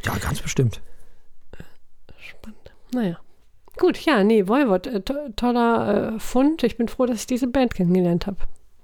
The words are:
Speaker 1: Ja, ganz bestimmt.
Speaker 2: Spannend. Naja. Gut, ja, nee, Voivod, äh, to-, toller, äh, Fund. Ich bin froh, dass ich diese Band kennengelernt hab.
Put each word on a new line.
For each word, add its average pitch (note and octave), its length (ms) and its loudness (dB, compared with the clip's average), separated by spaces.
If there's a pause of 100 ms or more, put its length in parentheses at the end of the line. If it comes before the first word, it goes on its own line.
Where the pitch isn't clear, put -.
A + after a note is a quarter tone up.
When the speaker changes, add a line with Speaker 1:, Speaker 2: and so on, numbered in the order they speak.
Speaker 1:
Ja, - 140 -2
ganz - 220 -4
bestimmt. - 380 0 (1400)
Speaker 2:
Spannend. - 520 -16 (220)
Naja. G3+ 240 -2 (600)
Gut, F4 200 4
ja, A#3+ 260 4
nee, G#3 240 6
Voivod, A#3+ 400 2
äh, A3 140 -4
to-, C#4 340 -6
toller, A3+ 800 2
äh, A3 40 -6
Fund. C#4+ 440 2
Ich - 140 0
bin A#3 100 0
froh, B3+ 200 0
dass A#3 140 -2
ich - 60 -10
diese B3+ 200 0
Band B3 260 2
kennengelernt F3+ 540 2
hab. - 200 0 (360)